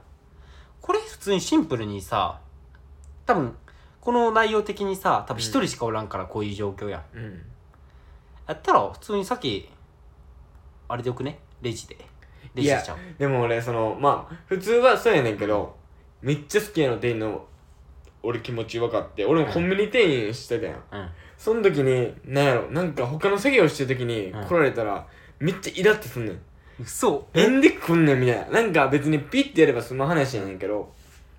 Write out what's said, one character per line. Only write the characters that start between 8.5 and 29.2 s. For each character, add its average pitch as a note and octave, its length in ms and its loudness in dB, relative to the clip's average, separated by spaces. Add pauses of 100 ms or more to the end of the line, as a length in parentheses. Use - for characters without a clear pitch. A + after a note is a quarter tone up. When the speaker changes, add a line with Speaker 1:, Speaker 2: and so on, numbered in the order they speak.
Speaker 1:
っ - 80 -14
た F#4 100 4
ら G2+ 180 4
普 - 60 -16
通 - 180 -6
に G3 80 0
さ A3 120 -4
っ - 40 -6
き、 - 300 -6 (1160)
あ A#2+ 100 -4
れ A#2 60 -8
で B2 60 -2
よ B2 40 -2
く B2 100 -8
ね？ D3+ 140 -6 (240)
レ B2 100 -4
ジ - 160 -12
で。 - 100 -20 (580)
レ B2+ 80 -2
ジ C#3+ 60 2
で C3 140 2
ち - 60 -10
ゃ - 60 -10
う。 - 20 -10
Speaker 2:
い - 20 -14
や、 - 200 -16
で C#3+ 80 0
も C3 140 2
俺、 A#2 200 0
そ A#2+ 100 -4
の、 A2 300 -2
ま C#3 300 2
あ、 E3 40 -12 (120)
普 F#3+ 100 -2
通 F#3 140 -2
は A#3+ 260 6
そ A3+ 140 2
う G3+ 40 4
や D3+ 60 4
ね A2+ 120 0
ん G2+ 40 -6
け G#2 80 -4
ど、 G2+ 300 -2 (480)
Speaker 1:
う - 20 -12
ん。 - 20 -2
Speaker 2:
め C#3+ 60 0
っ D3+ 120 -4
ち - 120 -2
ゃ G#3 40 4
好 G#3 100 -8
き E3 100 0
や C3+ 80 4
の A#2 80 0
店 A#2+ 140 0
員 A2+ 80 -4
の、 G#2+ 260 -6 (800)
俺 A#2 160 -4
気 A#2 120 -10
持 A2+ 140 -4
ち A#2 140 -8
分 A#2 100 0
か G#2+ 120 0
っ - 80 -12
て、 G2+ 160 -4
俺 D3+ 200 4
も - 60 -4
コ E3+ 80 -2
ン F3 100 0
ビ F#3+ 60 0
ニ G3+ 140 0
店 D#3 380 2
員 A2 60 -6
し - 140 -12
て A#2 120 -2
た G#2 80 -4
や D#2 60 -10
ん。 - 20 -14 (160)
Speaker 1:
う G2+ 60 -10
ん。 F2+ 120 -12 (280)
Speaker 2:
そ A3 160 0
の A#3 80 0
時 D#3+ 220 4
に、 B2+ 320 0 (100)
な C3 160 0
ん C#3+ 40 4
や C3 100 4
ろ、 F2+ 160 -4
な D3+ 100 -2
ん E3 120 -4
か B2+ 120 -4
他 D#3 240 -2
の G3+ 80 2
作 C4+ 180 2
業 F#3+ 120 8
し C#3 100 -2
て C#3 80 -2
る B2 140 -2
時 B2 60 -4
に A2 260 -4 (160)
来 F3 80 -2
ら D#3+ 80 4
れ C3 80 4
た A2+ 120 -4
ら、 G2+ 240 -4 (320)
Speaker 1:
う - 40 -4
ん。 D3 40 0
Speaker 2:
め F#3+ 40 2
っ F#3+ 80 -10
ち - 100 -10
ゃ - 60 -8
イ F#3+ 80 -2
ラ G#3+ 100 6
ッ G#3+ 60 -2
と - 80 -14
す - 120 -10
ん A2+ 60 -6
ね G2+ 80 -6
ん。 - 80 -14 (380)
Speaker 1:
嘘。 C#3+ 540 -2
Speaker 2:
「な F#3+ 140 6
ん C4 140 4
で D4 100 8
来 - 220 -2
ん E3 120 6
ね C#3+ 80 6
ん」 B2+ 80 4
み B2 60 4
た B2 60 4
い G#2+ 60 0
な。 F3 220 0
な - 0 -
ん G#3+ 120 0
か D3 160 4
別 C#3 200 0
に D3+ 100 2
ピ A#3+ 200 -2